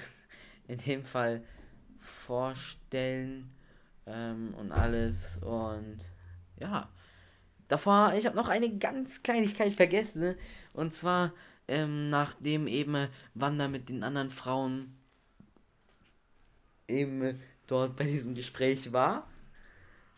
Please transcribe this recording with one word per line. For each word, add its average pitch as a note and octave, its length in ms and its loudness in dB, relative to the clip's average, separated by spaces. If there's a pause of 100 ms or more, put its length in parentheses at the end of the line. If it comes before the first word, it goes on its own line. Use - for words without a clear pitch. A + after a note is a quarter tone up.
(320)
<laughs> - 360 -20
in B2 120 -8
dem C3+ 260 -4
Fall, A#2 360 0 (600)
vorstellen, C3 1500 -4 (580)
ähm, A2+ 520 -6
und G2+ 120 -8
alles. A#2 680 0
Und G#2+ 560 -6 (600)
ja, F3+ 300 -6 (800)
davor, G3+ 460 6
ich G#3+ 120 2
hab - 80 0
noch A3 140 2
eine A3+ 280 2
ganz C4 460 -2
Kleinigkeit G#3+ 500 2
vergessen. F3+ 640 4 (380)
Und D#3 200 -2
zwar, F3+ 400 4 (340)
ähm, D3 440 0
nachdem D3 560 0
eben C#3+ 400 0 (260)
Wanda C#3+ 340 0
mit C3+ 220 -6
den B2 140 -4
anderen C3+ 260 -2
Frauen C3 680 -2 (1900)
eben C3 520 0 (280)
dort C3 280 2
bei D3 80 -2
diesem C#3 320 -2
Gespräch C3 580 0
war, C3 340 2 (920)